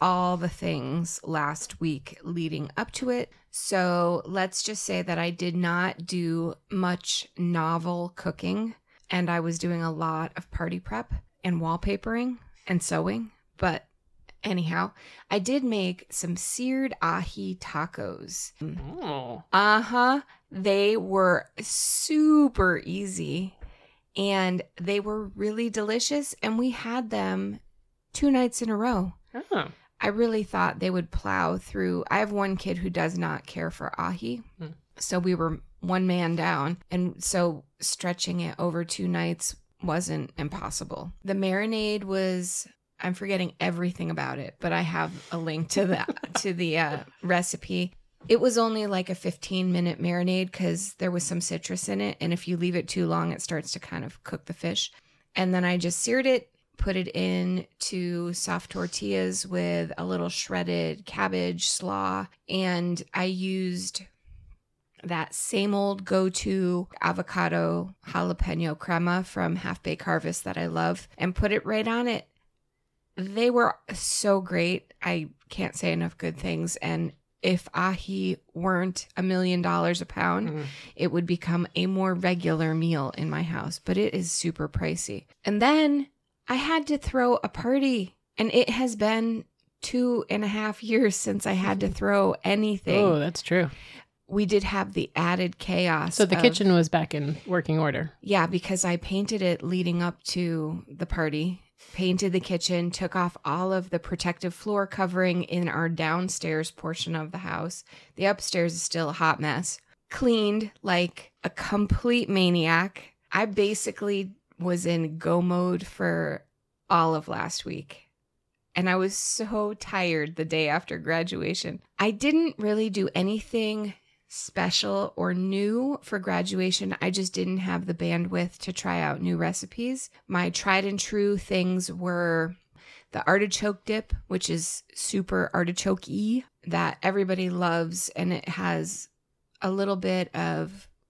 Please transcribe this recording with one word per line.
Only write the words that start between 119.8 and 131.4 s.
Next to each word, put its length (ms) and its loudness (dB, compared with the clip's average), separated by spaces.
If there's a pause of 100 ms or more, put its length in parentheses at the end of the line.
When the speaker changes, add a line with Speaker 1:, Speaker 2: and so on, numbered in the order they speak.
Speaker 1:
the 100 -2
day 240 0
after 280 -2
graduation. 840 -2 (160)
I 120 4
didn't 480 2
really 300 2
do 260 0
anything 800 -2 (360)
special 880 -2
or 180 0
new 720 0
for 160 -4
graduation. 800 0
I 100 2
just 220 -2
didn't 260 -2
have 280 -2
the 80 -2
bandwidth 640 -2
to 140 -8
try 280 -2
out 220 0
new 140 0
recipes. 720 -4 (160)
My 240 0
tried 340 2
and 140 -2
true 400 2
things 540 0